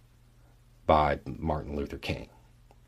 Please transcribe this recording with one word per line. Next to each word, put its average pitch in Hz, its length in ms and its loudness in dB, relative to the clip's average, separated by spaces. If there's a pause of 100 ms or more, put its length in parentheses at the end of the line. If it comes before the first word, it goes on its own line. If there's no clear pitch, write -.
(880)
by 76 380 4
Martin 73 520 -4
Luther 71 220 -6
King. - 300 -6 (600)